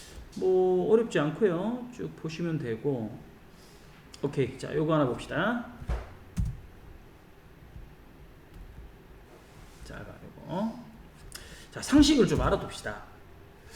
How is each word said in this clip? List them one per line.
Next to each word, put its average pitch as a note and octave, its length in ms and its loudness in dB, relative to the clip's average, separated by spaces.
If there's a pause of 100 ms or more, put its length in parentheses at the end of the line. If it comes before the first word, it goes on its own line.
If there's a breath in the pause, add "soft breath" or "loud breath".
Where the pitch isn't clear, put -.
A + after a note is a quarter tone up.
(360 loud breath)
뭐 F#3 560 4
어렵지 A3+ 260 6
않고요. F#3 800 2
쭉 E3+ 140 -6 (120)
보시면 E3 380 -2
되고. A#2 680 -4 (960 soft breath)
오케이, C3+ 360 -2
자, - 180 -6
요거 D#3 180 2
하나 D3+ 120 4
봅시다. E3 580 -2 (4000)
자, - 120 -14 (540)
요거. G#3+ 240 -2 (1000 loud breath)
자, - 100 -12
상식을 C#4+ 460 8
좀 C#3+ 140 2
알아둡시다. C#3 540 -2 (800 loud breath)